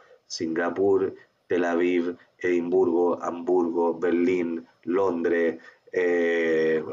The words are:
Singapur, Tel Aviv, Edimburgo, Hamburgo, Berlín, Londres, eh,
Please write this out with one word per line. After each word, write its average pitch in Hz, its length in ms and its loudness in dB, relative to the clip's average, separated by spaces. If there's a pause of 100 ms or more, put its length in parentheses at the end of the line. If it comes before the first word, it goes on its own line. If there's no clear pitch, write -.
(260)
Singapur, 90 880 0 (320)
Tel 87 180 0
Aviv, 87 520 0 (220)
Edimburgo, 87 840 0
Hamburgo, 85 760 0
Berlín, 87 680 0 (160)
Londres, 85 760 0 (340)
eh, 85 1000 0